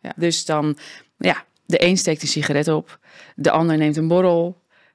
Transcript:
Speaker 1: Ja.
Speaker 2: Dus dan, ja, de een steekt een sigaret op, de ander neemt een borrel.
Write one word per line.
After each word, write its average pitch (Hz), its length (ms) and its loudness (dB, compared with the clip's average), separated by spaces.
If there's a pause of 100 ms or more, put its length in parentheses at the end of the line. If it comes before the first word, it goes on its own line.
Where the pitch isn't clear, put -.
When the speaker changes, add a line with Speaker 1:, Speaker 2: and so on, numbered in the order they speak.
Speaker 1:
Ja. - 160 -12
Speaker 2:
Dus 170 280 -2
dan, 151 340 -2 (400)
ja, - 260 -2 (220)
de 170 180 2
een 180 120 4
steekt 160 260 -2
een 151 60 -6
sigaret 147 400 -2
op, 156 300 -4 (360)
de 143 160 0
ander 160 260 2
neemt 151 200 0
een 156 120 -2
borrel. 175 520 2 (340)